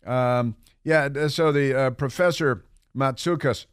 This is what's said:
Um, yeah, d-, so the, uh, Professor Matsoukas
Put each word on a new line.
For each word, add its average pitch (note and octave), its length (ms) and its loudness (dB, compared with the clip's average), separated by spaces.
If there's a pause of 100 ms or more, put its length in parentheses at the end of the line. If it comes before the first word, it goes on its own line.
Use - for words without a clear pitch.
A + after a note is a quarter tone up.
Um, B2 500 0 (280)
yeah, D3+ 260 2
d-, C#3+ 200 -2
so D#3 220 2
the, C#3 260 2
uh, C3+ 140 2
Professor C#3+ 720 -2 (300)
Matsoukas C3+ 760 -2